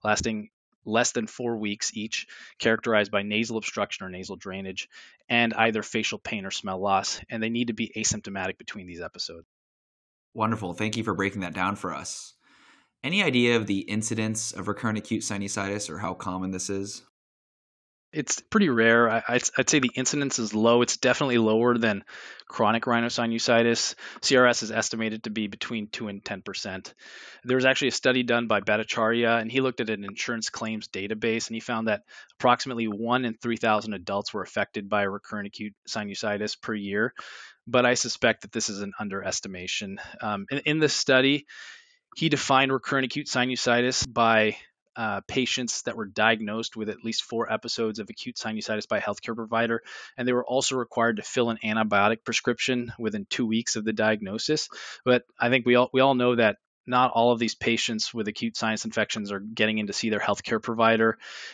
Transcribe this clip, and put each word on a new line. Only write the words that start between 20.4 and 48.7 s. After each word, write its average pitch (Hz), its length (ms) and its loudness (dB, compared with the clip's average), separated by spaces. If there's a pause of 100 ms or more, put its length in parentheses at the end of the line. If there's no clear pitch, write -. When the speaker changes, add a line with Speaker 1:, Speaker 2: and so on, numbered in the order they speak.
Speaker 1:
low. 117 300 6
It's - 160 0
definitely 127 400 2
lower 117 400 4
than 107 260 0 (420)
chronic 113 380 2
rhinosinusitis. 117 1120 2 (260)
C 139 160 4
R 127 100 8
S 120 160 4
is 107 80 -6
estimated 110 520 -2
to 113 80 -6
be 107 160 -2
between 104 420 -8
two 110 200 -8
and 101 140 -10
ten 98 200 -8
percent. 95 500 -10 (520)
There 123 120 2
was 127 80 4
actually 131 240 4
a 113 40 0
study 127 300 2
done 120 260 2
by 107 120 4
Bhattacharya, 113 800 2
and 113 100 -6
he 131 120 0
looked 127 180 -2
at 110 80 -2
an 104 160 -4
insurance 110 460 -6
claims 110 380 -8
database, 110 580 -2
and 113 80 -8
he 113 60 -6
found 113 280 -2
that 104 140 0 (320)
approximately 123 520 2
one 117 380 0
in 117 80 -2
three 117 240 -4
thousand 107 380 0
adults 98 400 -4
were 101 80 -6
affected 101 480 -6
by 104 140 2
recurrent 101 420 -6
acute 104 260 -10 (160)
sinusitis 104 720 -4
per 113 140 -6
year. 104 400 -2 (520)
But 123 200 4
I 123 80 6
suspect 117 480 0
that 104 100 -16
this 110 160 -2
is 101 140 -6
an 101 180 -8
underestimation. 95 1000 -6 (200)
Um, 104 300 -4
in, 139 160 -2
in 151 140 2
this 151 120 4
study, 135 540 4 (680)
he 160 140 0
defined 135 440 4
recurrent 131 340 0
acute 143 220 -6
sinusitis 123 840 2
by, 113 460 4 (360)
uh, 107 320 -4
patients - 560 -2
that 117 140 -6
were 110 80 -6
diagnosed 110 720 0
with 107 140 -6
at - 120 -10
least 113 200 -4
four 113 280 -4
episodes 110 480 -4
of 104 120 -10
acute - 260 -12
sinusitis 110 500 -6